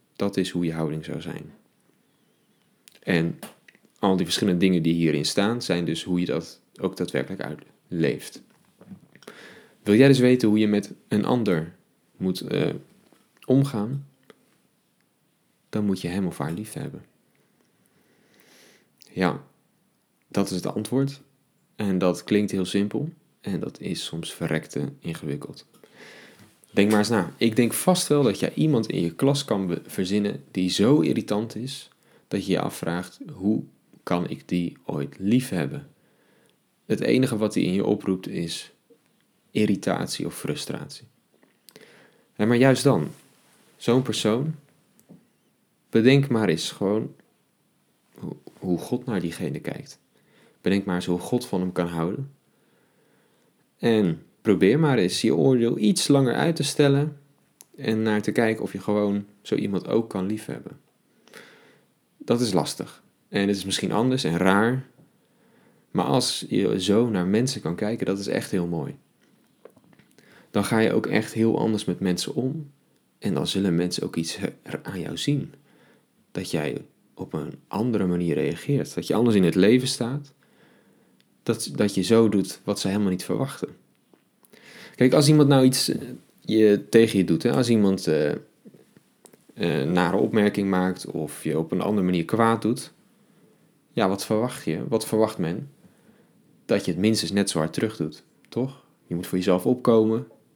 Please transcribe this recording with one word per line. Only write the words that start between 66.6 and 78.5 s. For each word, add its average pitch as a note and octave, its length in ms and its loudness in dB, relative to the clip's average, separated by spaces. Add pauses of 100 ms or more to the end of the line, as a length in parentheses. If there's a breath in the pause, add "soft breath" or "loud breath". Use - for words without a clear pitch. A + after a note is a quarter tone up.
zo G#2 280 2
naar F#2 180 0
mensen A2 340 0
kan E2 140 -4
kijken, G#2+ 300 -4
dat G2 140 -2
is G2+ 80 -8
echt - 240 -4
heel F2 160 -2
mooi. D2+ 280 -6 (1600 soft breath)
Dan G#2 120 0
ga A2+ 160 2
je A2 140 2
ook - 120 0
echt - 280 -2
heel A2+ 260 2
anders A2 260 -2
met F#2 140 -4
mensen F2+ 360 -2
om A#2+ 360 -6 (480)
en G2+ 140 -4
dan C#2+ 140 -2
zullen F#2+ 280 0
mensen F2+ 280 -2
ook F#2 120 -6
iets E2 220 -6
he-, - 460 -8
aan G2 160 -8
jou - 180 -8
zien. - 360 -4 (800 soft breath)
Dat F#2 200 -8
jij D2+ 300 -4 (320)
op - 200 -14
een D2 200 -6 (140)
andere G#2+ 380 -2
manier F2 280 0
reageert, D#2 600 -2